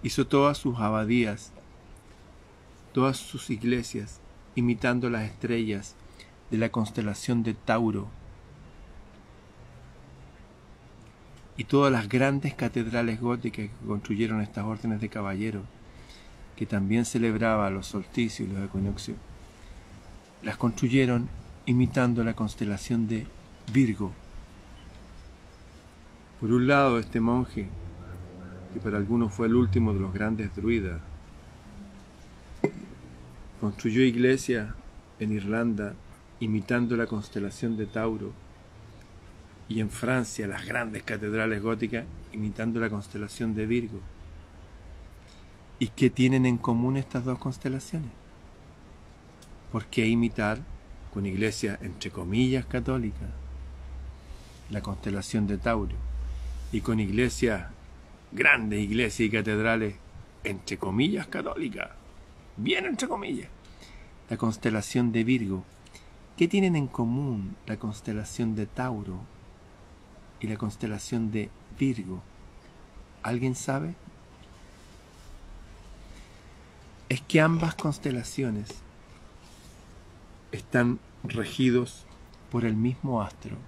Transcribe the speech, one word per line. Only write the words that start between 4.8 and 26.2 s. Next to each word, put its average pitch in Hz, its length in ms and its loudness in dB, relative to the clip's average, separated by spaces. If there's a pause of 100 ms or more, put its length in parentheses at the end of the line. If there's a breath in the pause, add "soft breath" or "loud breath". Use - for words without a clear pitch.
las 113 140 0
estrellas 107 720 -2 (560 loud breath)
de 110 80 2
la 117 100 4
constelación 113 720 0
de 110 140 0
Tauro. 110 520 2 (3500)
Y - 60 -4
todas 139 280 8
las 113 160 4
grandes 139 460 4
catedrales 117 640 0
góticas 120 460 -2
que 110 220 -10
construyeron 107 540 0
estas 104 220 -4
órdenes 110 380 -2
de 107 80 -2
caballeros, 101 540 -4 (920 loud breath)
que 107 120 -4
también 104 360 2
celebraba 110 680 4
los 95 160 -4
solsticios 107 600 -2
y 95 60 -4
los 98 100 -2
equinoccios, 98 540 -2 (1300 loud breath)
las 107 120 -4
construyeron 123 760 2 (360)
imitando 123 580 4
la 110 120 0
constelación 107 720 -2
de 110 180 -2 (480)
Virgo. 107 380 4 (2250)